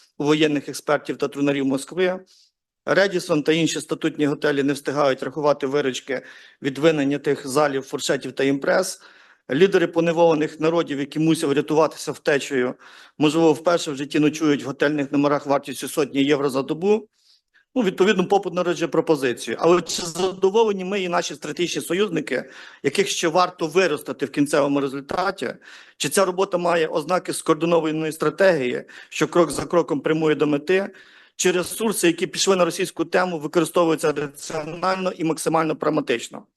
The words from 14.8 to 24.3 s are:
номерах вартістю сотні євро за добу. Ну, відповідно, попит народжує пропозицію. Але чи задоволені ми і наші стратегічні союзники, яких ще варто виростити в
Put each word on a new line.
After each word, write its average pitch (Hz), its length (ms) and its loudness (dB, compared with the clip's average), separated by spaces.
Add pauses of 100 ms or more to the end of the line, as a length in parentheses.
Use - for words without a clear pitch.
номерах 143 340 2
вартістю 139 420 -2
сотні 135 360 0
євро 139 260 2
за 131 120 -2
добу. 185 460 0 (680)
Ну, 262 80 0
відповідно, 190 460 2
попит 190 260 0
народжує 170 340 -2
пропозицію. 135 720 0
Але 170 220 4
чи - 200 -6
задоволені 185 840 0
ми 196 160 -2
і 185 80 -4
наші 175 260 -2
стратегічні 151 480 -6
союзники, 165 600 -2 (380)
яких 180 260 0
ще - 200 -2
варто 175 380 0
виростити 147 600 -2
в 127 40 -6